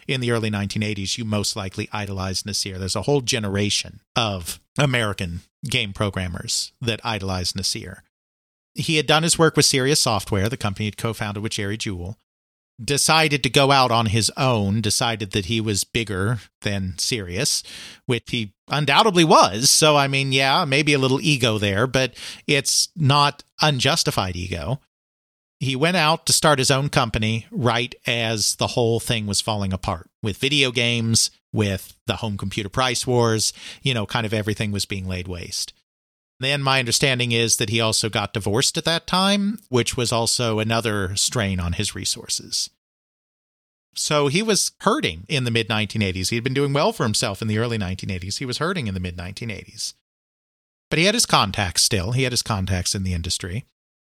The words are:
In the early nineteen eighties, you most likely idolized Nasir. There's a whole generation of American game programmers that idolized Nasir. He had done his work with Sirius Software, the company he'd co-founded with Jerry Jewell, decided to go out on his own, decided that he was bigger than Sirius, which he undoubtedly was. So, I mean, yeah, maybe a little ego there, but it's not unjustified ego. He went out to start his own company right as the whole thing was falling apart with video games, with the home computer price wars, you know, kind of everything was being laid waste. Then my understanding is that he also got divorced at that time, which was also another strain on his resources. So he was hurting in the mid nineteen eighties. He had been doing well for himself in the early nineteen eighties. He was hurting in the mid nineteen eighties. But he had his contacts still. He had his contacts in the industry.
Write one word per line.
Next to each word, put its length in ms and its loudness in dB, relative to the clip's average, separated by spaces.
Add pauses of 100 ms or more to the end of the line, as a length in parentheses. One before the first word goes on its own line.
In 140 -2
the 100 -2
early 200 0
nineteen 340 -2
eighties, 340 -4
you 60 -6
most 320 -2
likely 360 -8
idolized 540 -6
Nasir. 320 -6
There's 160 -4
a 80 -4
whole 200 2
generation 800 -2 (140)
of 460 -4 (180)
American 640 0 (280)
game 240 -2
programmers 800 -4 (100)
that 220 -4
idolized 540 -4
Nasir. 480 -6 (720)
He 240 0
had 80 0
done 180 4
his 140 2
work 180 6
with 80 6
Sirius 360 2
Software, 480 2
the 80 -6
company 280 -4
he'd 140 -4
co-founded 440 -6
with 100 -4
Jerry 240 -4
Jewell, 420 -8 (640)
decided 600 2
to 60 2
go 240 6
out 180 6
on 160 4
his 300 2
own, 460 2
decided 480 -2
that 160 -2
he 160 0
was 200 0
bigger 580 -2 (200)
than 380 -2
Sirius, 640 -2 (420)
which 240 -2
he 240 -4 (160)
undoubtedly 560 4
was. 460 6
So, 260 6
I 120 4
mean, 220 0
yeah, 360 2
maybe 260 2
a 60 4
little 240 2
ego 340 2
there, 300 2
but 280 0 (320)
it's 480 2
not 480 2 (200)
unjustified 720 0
ego. 440 -4 (800)
He 160 -2
went 220 2
out 300 2
to 80 2
start 240 4
his 120 4
own 200 2
company 600 0
right 440 0 (120)
as 500 0
the 100 0
whole 340 2
thing 260 -2
was 140 -2
falling 320 -2
apart 380 -6 (120)
with 140 -2
video 340 2
games, 600 0 (200)
with 460 -2 (100)
the 100 -2
home 200 -6
computer 320 -6
price 380 -2
wars, 480 2 (260)
you 140 -2
know, 100 -2
kind 220 -2
of 80 -4
everything 360 -2
was 140 -2
being 240 -8
laid 180 -6
waste. 460 -8 (680)
Then 240 0
my 180 2
understanding 520 0
is 240 2
that 140 -2
he 100 2
also 300 0
got 240 -2
divorced 420 0
at 80 -4
that 220 -2
time, 520 0 (120)
which 260 0
was 160 -2
also 460 0
another 580 0
strain 420 0
on 140 -2
his 220 -4
resources. 760 -6 (1300)
So 320 2
he 160 2
was 380 0
hurting 500 0
in 140 0
the 60 -2
mid 200 0
nineteen 320 0
eighties. 260 -2
He 80 -2
had 80 -2
been 80 -2
doing 220 0
well 180 2
for 120 -2
himself 360 -2
in 80 -4
the 80 0
early 220 0
nineteen 320 -6
eighties. 260 -6
He 80 -8
was 140 -6
hurting 280 -2
in 60 -4
the 80 -4
mid 160 -6
nineteen 340 -10
eighties. 440 -10 (960)
But 80 -2
he 80 4
had 80 4
his 100 2
contacts 560 2
still. 320 0
He 120 0
had 100 -2
his 80 -2
contacts 520 -2
in 80 -4
the 120 -2
industry. 500 -6 (440)